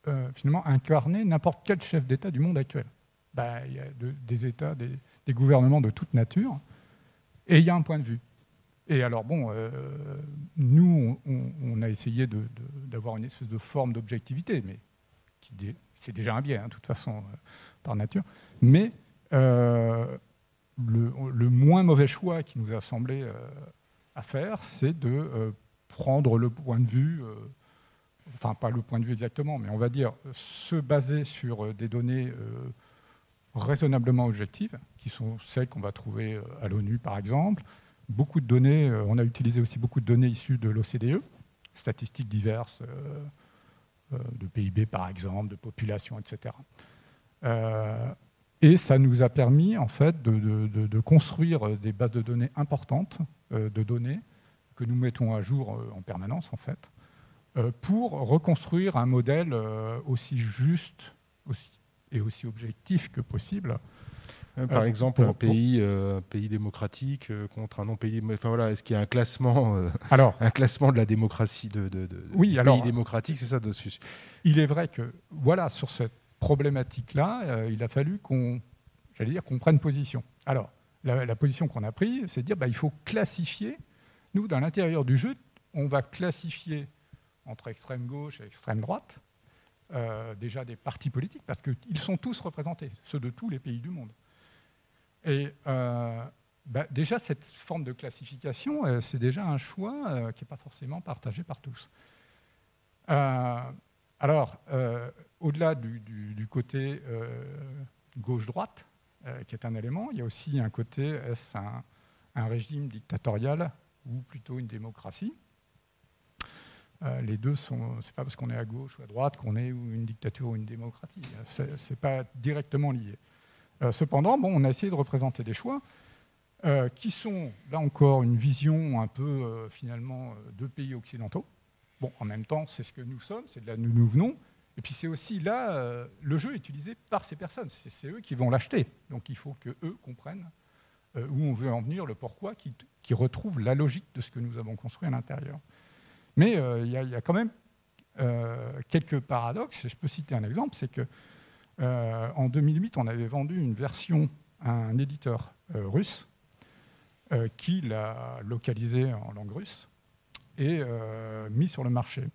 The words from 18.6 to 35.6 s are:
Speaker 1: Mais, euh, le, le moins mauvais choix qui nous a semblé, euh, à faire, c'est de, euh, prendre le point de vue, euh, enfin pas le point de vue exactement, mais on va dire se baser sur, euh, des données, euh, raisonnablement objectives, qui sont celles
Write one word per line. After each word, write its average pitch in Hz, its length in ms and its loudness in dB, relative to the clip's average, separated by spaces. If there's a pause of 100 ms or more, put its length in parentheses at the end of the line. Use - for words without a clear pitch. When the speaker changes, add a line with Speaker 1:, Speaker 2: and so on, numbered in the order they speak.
Speaker 1:
Mais, 170 320 8 (400)
euh, 120 840 4 (600)
le, 117 320 2 (220)
le 123 180 4
moins 147 320 8
mauvais 143 240 8
choix 165 360 -2
qui - 160 -10
nous 110 160 -4
a 107 60 -4
semblé, 127 420 -6
euh, 107 100 -8 (800)
à 143 80 -12
faire, 196 400 -6
c'est 156 360 -2
de, 135 100 -2
euh, 120 440 -2 (360)
prendre 131 480 2
le 120 140 4
point 123 280 -2
de 123 80 6
vue, 139 360 0
euh, 110 120 -12 (1000)
enfin 117 200 -4
pas 113 160 -2
le 117 120 -2
point 117 180 -2
de 113 60 0
vue 123 60 -2
exactement, 131 460 -4
mais 104 120 -6
on 107 80 -2
va 120 100 4
dire 123 240 0 (200)
se - 440 -6
baser 143 480 2
sur, 117 400 -4
euh, 110 80 -4
des 107 160 -6
données, 123 380 0
euh, 120 420 -10 (840)
raisonnablement 127 720 4
objectives, 110 520 -4 (200)
qui - 100 -12
sont 113 300 -6
celles 127 300 -4